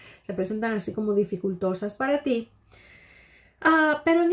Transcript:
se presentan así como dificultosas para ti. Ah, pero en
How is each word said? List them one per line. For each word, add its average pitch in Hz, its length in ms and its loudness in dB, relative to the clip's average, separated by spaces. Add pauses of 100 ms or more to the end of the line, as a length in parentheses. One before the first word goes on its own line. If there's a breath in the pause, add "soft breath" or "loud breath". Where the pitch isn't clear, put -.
(240 loud breath)
se 196 100 -10
presentan 214 400 -4
así 208 180 -6
como 214 220 -2
dificultosas 196 800 -2
para 285 300 -2
ti. 233 260 -2 (1120 loud breath)
Ah, 311 420 4
pero 330 200 4
en 339 100 4